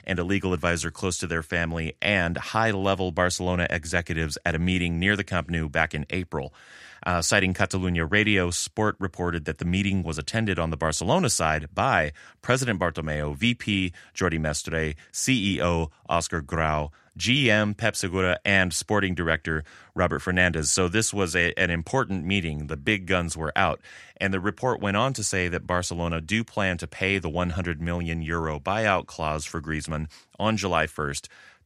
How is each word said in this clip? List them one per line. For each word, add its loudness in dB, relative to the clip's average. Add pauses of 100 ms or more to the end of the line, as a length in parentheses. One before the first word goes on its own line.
and -2
a 0
legal 0
advisor 0
close -4
to -6
their -2
family, -4
and 2
high-level 0
Barcelona 0
executives -2
at 0
a 0
meeting 0
near 2
the -4
Camp -2
Nou -2
back 0
in -4
April. -6 (500)
Uh, 2
citing 4
Catalunya 0
Radio, 4
Sport -2
reported -2
that -4
the -6
meeting 0
was -2
attended -2
on 0
the -4
Barcelona 0
side 0
by 2 (300)
President 2
Bartomeu, -2
V 0
P 0 (220)
Jordi 0
Mestre, -2 (160)
C 2
E -4
O 2 (180)
Oscar 0
Grau, 0 (240)
G 2
M 4
Pep -2
Segura, 0
and 4
sporting 0
director -2 (320)
Robert 2
Fernandez. 2
So 2
this 0
was 0
a, 4
an 2
important -2
meeting. -2
The -6
big 0
guns 0
were -4
out. 2 (380)
And 0
the 0
report -2
went 0
on 2
to -4
say 0
that -4
Barcelona -2
do -2
plan -2
to -8
pay 0
the -4
one 0
hundred -4
million -2
euro -2
buyout 0
clause -4
for -8
Griezmann -4 (300)
on 0
July 2
first, -6 (380)